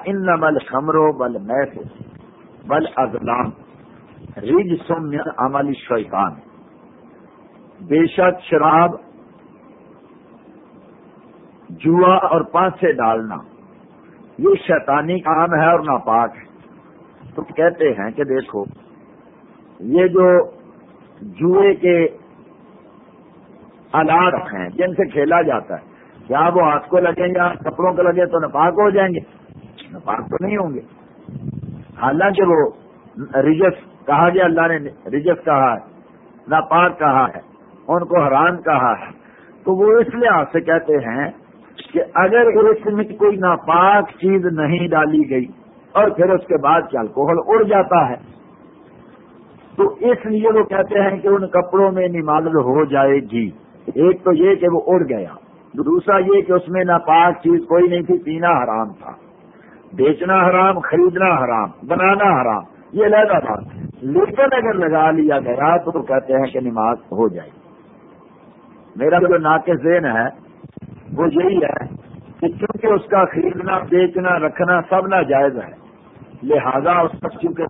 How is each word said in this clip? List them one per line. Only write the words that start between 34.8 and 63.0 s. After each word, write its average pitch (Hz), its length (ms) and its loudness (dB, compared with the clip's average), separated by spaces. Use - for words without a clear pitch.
رجس 156 380 -2
کہا 135 300 2
ہے، 101 60 -8
ناپاک 160 500 0
کہا 135 280 2
ہے، - 140 -10
ان 170 160 0
کو 170 180 2
حرام 147 340 2
کہا 135 360 0
ہے۔ - 180 -8
تو 190 100 0
وہ 214 240 4
اس - 160 -2
لحاظ 220 380 0
سے 165 80 0
کہتے 160 360 0
ہیں 123 340 -4
کہ 170 100 -2
اگر 202 320 4
اس 214 400 4
میں 208 180 -2
کوئی 202 320 0
ناپاک 185 720 2
چیز 185 380 0
نہیں 165 420 -2
ڈالی 151 420 0
گئی 127 160 -2
اور 135 180 4
پھر 175 200 2
اس 180 160 0
کے 165 100 0
بعد 147 240 2
کیا 131 100 -4
الکوہل 139 360 -2
اڑ 220 160 4
جاتا 185 460 2
ہے، 123 60 -6
تو 403 240 0
اس 240 260 0
لیے 220 220 0
وہ 214 160 4
کہتے 196 360 0
ہیں 190 180 0
کہ 196 100 -2
ان 196 180 2
کپڑوں 185 460 2
میں 185 160 -2
نماز 156 380 -2
ہو 160 380 2
جائے 139 340 2
گی۔ 113 320 -4
ایک 175 380 2
تو 180 80 2
یہ 185 220 4
کہ 175 140 0
وہ 160 180 0
اڑ 180 220 4
گیا، 98 260 -6
دوسرا 170 460 0
یہ 190 240 4
کہ 185 100 -2
اس 180 160 0
میں 185 160 -2
ناپاک 170 500 4
چیز 170 340 0
کوئی 175 200 4
نہیں 175 140 -2
تھی، 180 160 0
پینا 160 460 -2
حرام 110 280 -4
تھا، - 200 -18
بیچنا 175 560 2
حرام، 185 300 2
خریدنا 175 640 0
حرام، 113 420 -4
بنانا 185 560 2
حرام، 107 200 -2
یہ 208 140 0